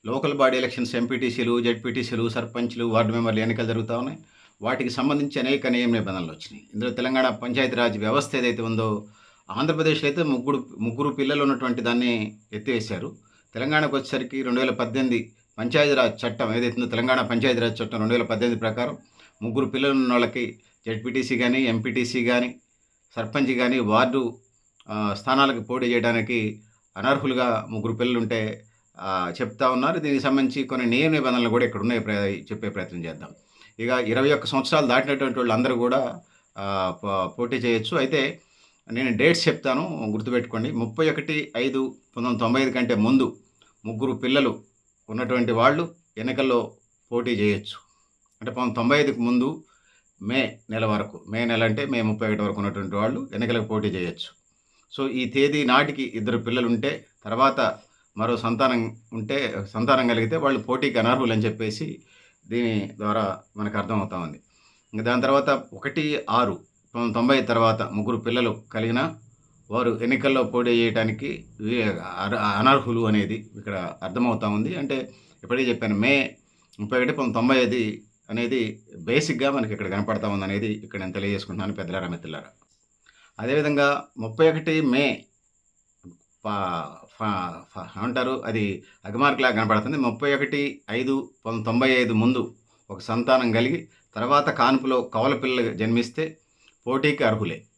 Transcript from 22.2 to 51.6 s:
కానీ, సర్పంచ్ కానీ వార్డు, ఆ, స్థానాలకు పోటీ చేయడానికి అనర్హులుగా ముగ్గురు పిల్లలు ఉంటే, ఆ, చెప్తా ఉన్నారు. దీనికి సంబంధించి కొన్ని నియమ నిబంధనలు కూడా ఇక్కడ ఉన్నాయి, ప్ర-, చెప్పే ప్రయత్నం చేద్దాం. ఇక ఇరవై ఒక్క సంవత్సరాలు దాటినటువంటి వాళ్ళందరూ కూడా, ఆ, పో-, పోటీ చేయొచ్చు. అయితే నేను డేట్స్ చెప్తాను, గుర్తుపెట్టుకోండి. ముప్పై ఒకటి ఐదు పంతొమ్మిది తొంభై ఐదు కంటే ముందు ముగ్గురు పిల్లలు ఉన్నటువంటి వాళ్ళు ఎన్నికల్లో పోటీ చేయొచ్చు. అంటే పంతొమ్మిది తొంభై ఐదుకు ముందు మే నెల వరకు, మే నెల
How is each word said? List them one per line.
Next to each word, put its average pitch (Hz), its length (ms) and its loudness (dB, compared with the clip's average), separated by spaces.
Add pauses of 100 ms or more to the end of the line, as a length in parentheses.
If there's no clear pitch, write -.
కానీ, 123 300 0 (640)
సర్పంచ్ 123 380 0
కానీ 123 240 2
వార్డు, 120 600 2 (520)
ఆ, 104 240 -2
స్థానాలకు 131 460 2
పోటీ 123 260 -4
చేయడానికి 117 760 0 (360)
అనర్హులుగా 123 720 0
ముగ్గురు 113 220 -4
పిల్లలు 120 260 0
ఉంటే, 110 460 -2 (340)
ఆ, 92 420 -2
చెప్తా 127 300 0
ఉన్నారు. 139 280 0
దీనికి 143 240 0
సంబంధించి 135 420 0
కొన్ని 123 220 -4
నియమ 135 260 2
నిబంధనలు 127 360 2
కూడా 120 160 4
ఇక్కడ 110 160 -2
ఉన్నాయి, 113 200 0
ప్ర-, 101 500 -2
చెప్పే 107 180 -6
ప్రయత్నం 87 360 -8
చేద్దాం. 80 240 -10 (500)
ఇక 113 120 -2
ఇరవై 127 420 2
ఒక్క 143 140 0
సంవత్సరాలు 139 400 2
దాటినటువంటి 135 520 2
వాళ్ళందరూ 123 360 2
కూడా, 123 460 0 (380)
ఆ, 95 360 -2 (100)
పో-, 98 220 0
పోటీ 120 300 -4
చేయొచ్చు. 117 400 0
అయితే 139 440 0 (520)
నేను 123 240 0
డేట్స్ 165 320 4
చెప్తాను, 139 640 -2
గుర్తుపెట్టుకోండి. 113 600 -2
ముప్పై 117 380 0
ఒకటి 151 460 -4
ఐదు 131 400 -2 (200)
పంతొమ్మిది 120 240 -2
తొంభై 120 220 4
ఐదు 131 80 2
కంటే 123 240 0
ముందు 117 440 4 (460)
ముగ్గురు 113 280 -4
పిల్లలు 127 500 0 (460)
ఉన్నటువంటి 120 440 0
వాళ్ళు 143 420 2 (240)
ఎన్నికల్లో 127 540 0 (400)
పోటీ 120 180 -2
చేయొచ్చు. 104 460 0 (640)
అంటే 117 100 -6
పంతొమ్మిది 120 240 -4
తొంభై 120 260 4
ఐదుకు 131 200 2
ముందు 123 440 2 (580)
మే 117 360 -2 (120)
నెల 110 160 0
వరకు, 104 420 -2
మే 113 160 -2
నెల 113 200 2